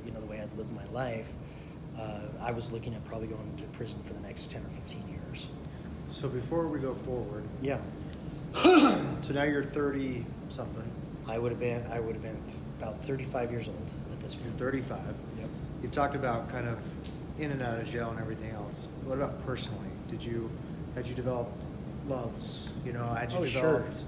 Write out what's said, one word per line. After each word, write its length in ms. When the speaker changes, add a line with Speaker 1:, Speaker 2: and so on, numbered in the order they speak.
Speaker 1:
you 80
know, 80
the 60
way 140
I'd 160
lived 160
my 200
life, 400
uh, 220
I 120
was 200
looking 220
at 100
probably 240
going 300
to 60
prison 280
for 100
the 60
next 300
ten 140
or 40
fifteen 400
years. 400
Speaker 2:
So 200
before 380
we 120
go 160
forward, 500
Speaker 1:
Yeah. 180
Speaker 2:
<clears throat> 20
so 760
now 120
you're 200
thirty-something. 1300
Speaker 1:
I 120
would 140
have 80
been, 300
I 100
would 140
have 80
been 180
about 260
thirty-five 460
years 180
old 240
at 80
this 140
Speaker 2:
You're 100
Speaker 1:
point. 140
Speaker 2:
thirty-five. 560
Speaker 1:
Yep. 100
Speaker 2:
You've 100
talked 220
about 360
kind 180
of 100
in 120
and 120
out 160
of 100
jail 220
and 100
everything 300
else. 380
What 120
about 300
personally? 420
Did 120
you, 280
had 120
you 80
developed 440
loves? 640
You 80
know, 120
had 180
you 60
Speaker 1:
Oh, 80
sure. 320
Speaker 2:
developed 300